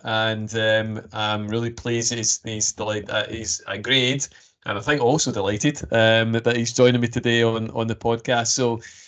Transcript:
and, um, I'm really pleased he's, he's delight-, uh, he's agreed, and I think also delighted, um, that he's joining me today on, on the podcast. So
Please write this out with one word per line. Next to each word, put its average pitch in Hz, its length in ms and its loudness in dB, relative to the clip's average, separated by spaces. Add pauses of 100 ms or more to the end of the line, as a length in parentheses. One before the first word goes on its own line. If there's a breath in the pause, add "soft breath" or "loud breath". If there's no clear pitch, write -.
and, 110 540 -2
um, 110 560 0
I'm 107 340 -4
really 117 240 -2
pleased 117 420 -2
he's, 113 300 -2
he's 110 300 -4
delight-, 104 380 -6
uh, 107 180 -2
he's 110 400 -8
agreed, 127 580 0 (400 soft breath)
and 104 100 -4
I 104 40 -4
think 143 200 0
also 127 300 2
delighted, 104 500 -2 (120)
um, 113 400 4
that 117 240 2
he's 117 160 -2
joining 123 280 6
me 120 60 2
today 117 380 2
on, 113 260 0
on 113 160 -2
the 113 80 -4
podcast. 117 540 -2
So 117 320 0 (280 loud breath)